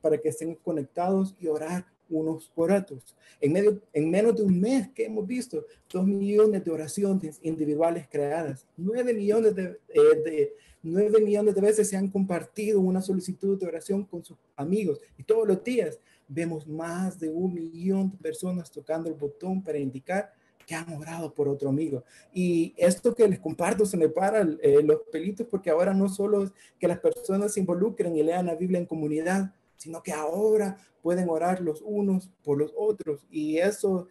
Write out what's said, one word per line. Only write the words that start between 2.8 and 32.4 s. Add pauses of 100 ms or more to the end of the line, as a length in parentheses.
En
medio, (120)
en
menos
de
un
mes
que
hemos
visto (260)
dos
millones
de
oraciones
individuales
creadas, (100)
nueve
millones
de,
eh,
de, (280)
nueve
millones
de
veces
se
han
compartido
una
solicitud
de
oración
con
sus (180)
amigos (160)
y
todos
los
días (300)
vemos
más
de
un
millón
de
personas
tocando
el
botón
para
indicar (340)
que
han
orado
por
otro
amigo. (280)
Y
esto
que
les
comparto
se
me
paran,
eh,
los (120)
pelitos,
porque
ahora
no
solo
es (260)
que
las
personas
se
involucren
y
lean
la
Biblia
en
comunidad, (220)
sino
que
ahora (240)
pueden
orar
los
unos (120)